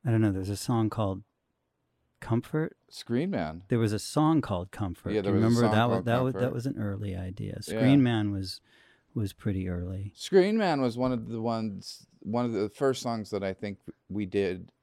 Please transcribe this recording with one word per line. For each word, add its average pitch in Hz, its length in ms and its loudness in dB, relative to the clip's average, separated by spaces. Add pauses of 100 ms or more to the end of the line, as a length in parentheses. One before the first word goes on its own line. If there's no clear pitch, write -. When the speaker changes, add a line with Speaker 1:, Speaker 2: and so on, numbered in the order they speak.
Speaker 1:
I 120 60 0
don't 110 100 4
know. 107 100 4
There's 95 180 -4
a 104 80 -2
song 117 320 0
called 95 340 -4 (960)
Comfort. 156 560 -2 (140)
Speaker 2:
Screen 131 420 -2
Man. 85 380 -4
Speaker 1:
There 120 100 2
was 107 140 2
a 104 60 -2
song 156 420 2
called 90 300 -4
Comfort. 95 400 -6
Speaker 2:
Yeah, 104 100 0
Speaker 1:
Do 98 80 0
you 107 40 2
Speaker 2:
there - 0 -
was 104 80 4
a 113 40 6
Speaker 1:
remember 117 160 4
Speaker 2:
song 110 100 4
Speaker 1:
that? 110 180 4
Was, 117 60 2
Speaker 2:
called 95 100 -2
Speaker 1:
that 120 180 2
was, 127 100 0
that 95 60 -6
Speaker 2:
Comfort. 123 160 0
Speaker 1:
was 120 120 -4
an - 120 -4
early 101 360 -4
idea. 95 380 -8 (140)
Speaker 2:
Yeah. 107 120 -4
Speaker 1:
Screen 135 240 6
Man 110 280 2
was, 95 300 -6 (520)
was 107 200 -4
pretty 95 340 -4
early. 92 480 -6
Speaker 2:
Screen 196 420 4
Man 170 240 2
was 120 160 0
one 127 140 0
of 113 180 -4
the 113 120 -6
ones, 110 640 -4 (140)
one 120 260 -2
of 117 80 -2
the 101 160 0
first 135 320 0
songs 117 300 -4
that 101 120 -2
I 95 100 -2
think 101 260 -8 (300)
we 101 180 -4
did 92 420 0 (140)